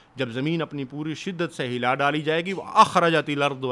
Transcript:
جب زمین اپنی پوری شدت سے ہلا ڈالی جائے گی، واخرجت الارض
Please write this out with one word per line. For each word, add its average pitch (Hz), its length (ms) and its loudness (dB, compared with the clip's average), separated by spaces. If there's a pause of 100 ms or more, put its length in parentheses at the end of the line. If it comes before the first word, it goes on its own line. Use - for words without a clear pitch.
(160)
جب 127 140 -2
زمین 151 320 -2
اپنی 143 220 -6
پوری 151 300 -8
شدت 170 400 -6
سے 143 140 -4
ہلا 123 260 0
ڈالی 143 280 0
جائے 156 220 0
گی، 190 80 -4
واخرجت 165 760 4
الارض 143 440 0